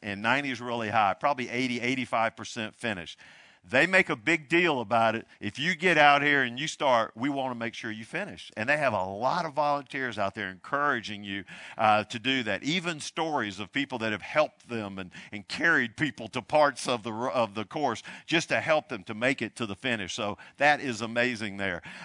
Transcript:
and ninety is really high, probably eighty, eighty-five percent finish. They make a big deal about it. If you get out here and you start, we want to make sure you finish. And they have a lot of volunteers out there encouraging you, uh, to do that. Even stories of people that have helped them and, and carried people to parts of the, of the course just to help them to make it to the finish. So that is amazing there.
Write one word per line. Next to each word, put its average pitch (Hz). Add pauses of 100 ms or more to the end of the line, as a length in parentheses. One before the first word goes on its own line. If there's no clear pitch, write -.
and 101
ninety 131
is 113
really 120
high, 101
probably 127
eighty, 120
eighty-five 120
percent 110
finish. 98 (480)
They 123
make 185
a 147
big 147
deal 165
about 113
it. 113 (160)
If 104
you 165
get 170
out 143
here 143
and 120
you 151
start, 127
we 120
want 135
to -
make 117
sure 110
you 110
finish. 156
And 110
they 147
have 139
a 95
lot 127
of 156
volunteers 139
out 98
there 101
encouraging 107
you, 98 (340)
uh, 107
to 117
do 127
that. 104
Even 165
stories 127
of 98
people 131
that 110
have 107
helped -
them 104
and, 92 (180)
and 104
carried 139
people 127
to 127
parts 143
of 120
the, 117
of 113
the 107
course 135 (240)
just 156
to 120
help 151
them 104
to 113
make 123
it 110
to 120
the 98
finish. 110
So 101 (180)
that 147
is 120
amazing 113
there. 92 (220)